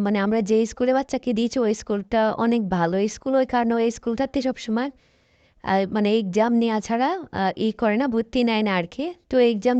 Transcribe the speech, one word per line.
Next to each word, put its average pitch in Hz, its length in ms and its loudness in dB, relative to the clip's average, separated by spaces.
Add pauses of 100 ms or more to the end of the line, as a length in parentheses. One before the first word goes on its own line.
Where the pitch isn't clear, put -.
মানে 208 200 0
আমরা 220 140 0 (100)
যে 220 80 4 (140)
স্কুলে 247 260 0
বাচ্চাকে 262 400 -4
দিয়েছি 233 280 -2
ওই 214 160 2
স্কুলটা 208 400 -2 (240)
অনেক 233 160 2 (160)
ভালো 170 180 0 (200)
স্কুল, - 260 -6
ওই 262 120 0
কারণে 233 260 2
ওই 226 180 2
স্কুলটাতে 269 500 -4
সবসময়, 247 420 -4 (720)
আহ, 196 200 0 (120)
মানে 208 140 2 (120)
এক্সাম 214 300 0 (100)
নেওয়া 226 260 0
ছাড়া, 240 280 0
আহ, 220 500 -4
ই - 20 2 (140)
করে 214 200 2
না, 285 120 0
ভর্তি 226 260 -2 (100)
নেয় 214 180 0
না 202 120 0
আর 170 140 -2
কি। 277 120 -6 (240)
তো 262 60 0 (160)
এক্সাম 233 280 0